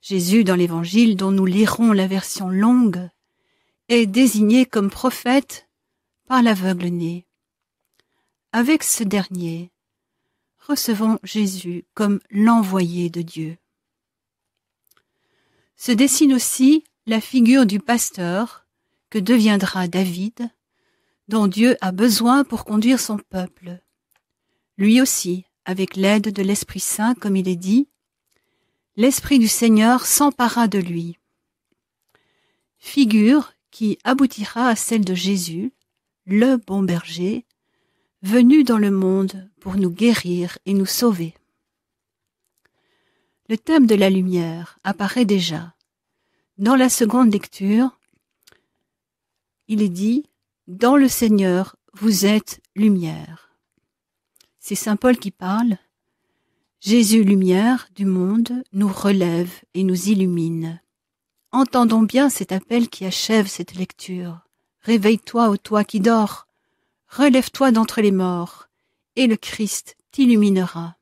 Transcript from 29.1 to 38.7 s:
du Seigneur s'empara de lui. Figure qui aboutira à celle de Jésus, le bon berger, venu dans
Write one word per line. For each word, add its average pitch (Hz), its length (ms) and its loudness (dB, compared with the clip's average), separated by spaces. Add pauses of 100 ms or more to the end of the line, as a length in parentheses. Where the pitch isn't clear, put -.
du 226 100 4
Seigneur 226 600 2
s'empara 240 600 0
de 196 120 -2
lui. 170 400 -8 (1600)
Figure 233 720 2 (160)
qui 208 340 -4
aboutira 247 680 -2
à 220 60 2
celle 214 300 -2
de 185 80 -4
Jésus, 180 580 -4 (540)
le 233 320 2
bon 196 240 -4
berger, 180 640 -6 (800)
venu 247 400 6
dans 240 160 2